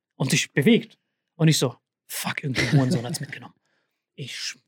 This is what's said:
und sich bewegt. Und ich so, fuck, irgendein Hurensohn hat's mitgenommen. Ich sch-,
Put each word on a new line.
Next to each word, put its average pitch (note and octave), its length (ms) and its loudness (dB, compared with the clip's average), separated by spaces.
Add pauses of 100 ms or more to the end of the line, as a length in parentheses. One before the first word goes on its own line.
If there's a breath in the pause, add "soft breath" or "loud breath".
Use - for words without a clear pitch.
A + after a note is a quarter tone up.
(160)
und C3 160 -2
sich - 220 0
bewegt. F#3 440 2 (380)
Und D#3+ 140 4
ich D3 80 4
so, B2+ 180 -2 (300)
fuck, - 380 -8
irgendein B2+ 280 -2
Hurensohn C3 340 2
hat's - 140 -8
mitgenommen. - 340 -14 (640)
Ich C3 160 -14
sch-, - 260 -10 (100)